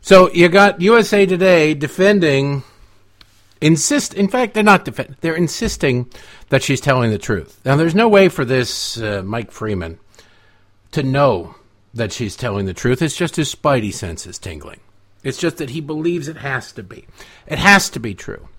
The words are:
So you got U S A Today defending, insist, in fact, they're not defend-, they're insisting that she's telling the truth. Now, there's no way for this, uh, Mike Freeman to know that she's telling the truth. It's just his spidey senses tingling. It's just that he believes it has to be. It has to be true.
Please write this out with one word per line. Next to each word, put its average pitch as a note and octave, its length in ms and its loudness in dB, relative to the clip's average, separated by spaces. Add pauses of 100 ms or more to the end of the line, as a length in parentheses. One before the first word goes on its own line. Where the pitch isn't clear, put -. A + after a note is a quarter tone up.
So F#3 320 6
you E3+ 160 4
got G3 320 4
U A3 160 4
S - 160 2
A G3+ 120 4
Today F3 480 2
defending, C#3+ 880 0 (960)
insist, E3 520 2
in G3 140 0
fact, B3 260 -2
they're G#3+ 100 0
not G3+ 220 4
defend-, - 360 -10
they're E3 140 -4
insisting D3 720 -2 (420)
that C3+ 140 0
she's C3+ 180 -2
telling B2+ 300 0
the G#2 60 -2
truth. - 460 -6
Now, C3+ 120 2
there's D#3+ 200 0
no A3+ 140 4
way G3 180 6
for D#3 160 -2
this, A#2+ 560 -4
uh, G#2 240 -4
Mike G#2+ 280 -8
Freeman F2+ 480 -8 (920)
to D3+ 120 -4
know C3 520 0 (380)
that A2+ 180 -6
she's G#2+ 240 -8
telling G2+ 300 -4
the F#2 80 -6
truth. B2+ 280 0
It's D#3+ 140 -2
just F3 200 -4
his D3+ 180 -4
spidey A#2+ 400 -2
senses - 440 -12
tingling. - 420 -14 (440)
It's - 140 -8
just E3 200 -4
that C3+ 140 -8
he D#3 100 -8
believes D#3 460 -6
it D#3 100 -14
has C3+ 360 -8
to A2 100 -16
be. G#2+ 240 -20 (400)
It E3 100 -6
has F#3 340 4
to - 80 -10
be A2 140 -6
true. - 340 -14 (120)